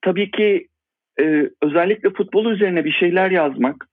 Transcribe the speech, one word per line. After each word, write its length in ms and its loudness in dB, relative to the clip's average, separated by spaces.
tabii 300 -2
ki, 360 0
e, 300 2
özellikle 480 0
futbol 360 -2
üzerine 400 0
bir 60 -2
şeyler 400 0
yazmak 600 -2